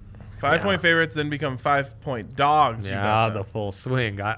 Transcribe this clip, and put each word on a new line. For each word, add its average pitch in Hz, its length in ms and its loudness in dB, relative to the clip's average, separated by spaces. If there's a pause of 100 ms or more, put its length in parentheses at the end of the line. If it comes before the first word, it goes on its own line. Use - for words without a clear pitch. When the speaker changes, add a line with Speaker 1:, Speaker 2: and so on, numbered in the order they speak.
(380)
Speaker 1:
Five-point 170 400 2
Speaker 2:
Yeah. - 40 -12
Speaker 1:
favorites 165 340 4
then 147 140 -2
become 139 260 -4
five-point 135 800 -2
dogs. 139 500 4
You 95 60 -4
Speaker 2:
Yeah, 107 340 2
Speaker 1:
bet 110 80 0
Speaker 2:
the 101 80 -4
Speaker 1:
them. - 100 -12
Speaker 2:
full 104 200 -4
swing. 117 480 -2
I, 107 180 -2